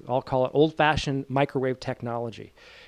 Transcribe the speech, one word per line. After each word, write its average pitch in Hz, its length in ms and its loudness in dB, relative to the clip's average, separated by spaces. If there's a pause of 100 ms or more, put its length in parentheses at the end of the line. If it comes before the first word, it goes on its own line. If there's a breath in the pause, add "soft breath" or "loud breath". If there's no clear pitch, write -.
I'll 127 140 0
call 127 240 0
it - 80 -2
old-fashioned 147 720 2
microwave 131 500 0
technology. 120 760 -8 (340 loud breath)